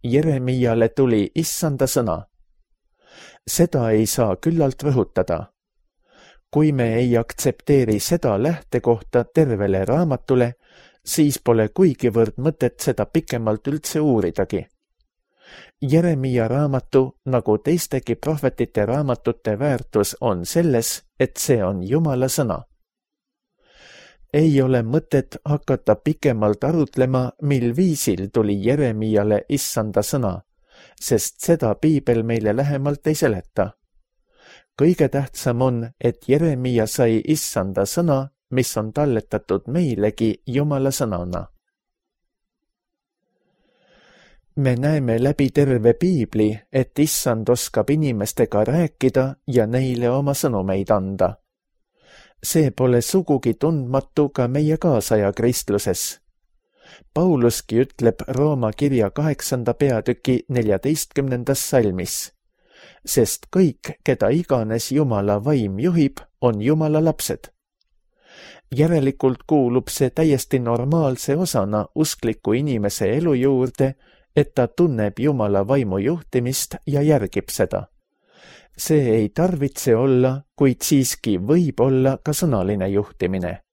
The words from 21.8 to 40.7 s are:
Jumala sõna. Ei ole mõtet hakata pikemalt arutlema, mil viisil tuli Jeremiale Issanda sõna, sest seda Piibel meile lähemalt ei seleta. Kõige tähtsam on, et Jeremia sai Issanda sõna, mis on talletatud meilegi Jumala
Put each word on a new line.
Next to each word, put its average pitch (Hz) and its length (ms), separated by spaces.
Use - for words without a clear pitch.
Jumala 135 400
sõna. 123 380
Ei 147 280
ole 131 240
mõtet 135 600
hakata 135 500
pikemalt 113 600
arutlema, 131 680
mil 131 340
viisil 135 520
tuli 104 320
Jeremiale 110 880
Issanda 110 560
sõna, 113 300
sest - 400
seda 160 340
Piibel 135 480
meile 117 340
lähemalt 143 520
ei 156 60
seleta. 104 560
Kõige 156 320
tähtsam 131 560
on, 123 160
et - 280
Jeremia 127 580
sai 113 380
Issanda 101 640
sõna, 139 400
mis 127 260
on 107 160
talletatud 113 800
meilegi 113 600
Jumala 139 460